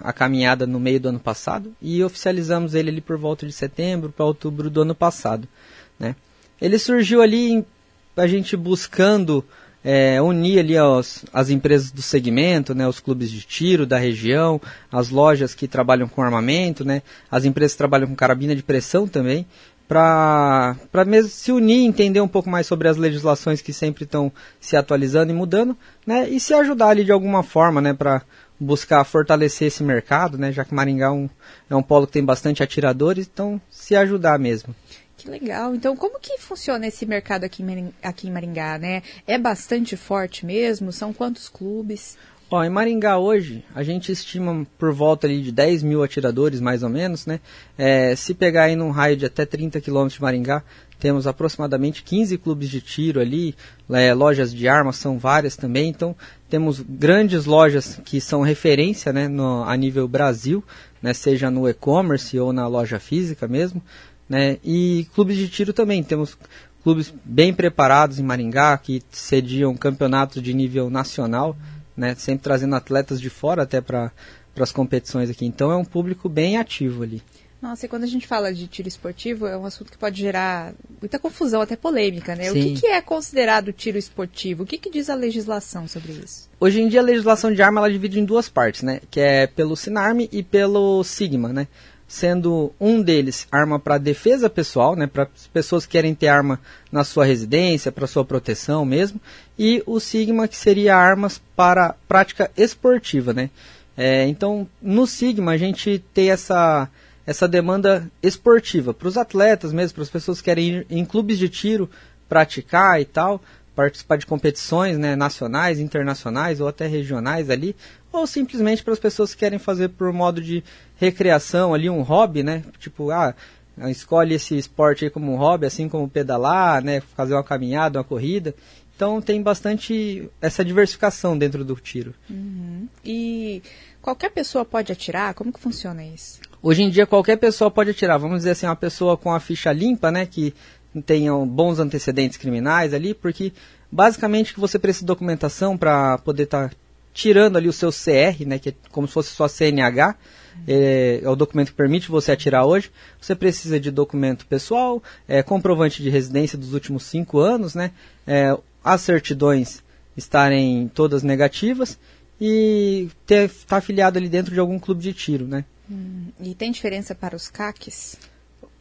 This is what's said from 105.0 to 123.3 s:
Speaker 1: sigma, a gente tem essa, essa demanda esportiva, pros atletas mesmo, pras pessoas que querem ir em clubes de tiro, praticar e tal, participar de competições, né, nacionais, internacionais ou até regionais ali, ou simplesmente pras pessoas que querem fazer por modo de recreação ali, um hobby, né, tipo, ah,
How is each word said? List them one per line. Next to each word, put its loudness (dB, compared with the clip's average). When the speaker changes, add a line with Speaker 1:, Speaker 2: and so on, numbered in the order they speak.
Speaker 1:
sigma, 0
a 2
gente -2
tem 4
essa, 2
essa 0
demanda 2
esportiva, 2
pros -6
atletas 2
mesmo, -2
pras -10
pessoas -6
que -18
querem 2
ir -4
em -2
clubes -2
de 0
tiro, -2
praticar 2
e -4
tal, -2
participar 0
de -10
competições, -2
né, -2
nacionais, -2
internacionais -4
ou -2
até -6
regionais -4
ali, -4
ou -2
simplesmente -2
pras -2
pessoas -2
que -20
querem -2
fazer -2
por -4
modo -2
de -6
recreação 2
ali, 0
um -2
hobby, 2
né, -4
tipo, -10
ah, 0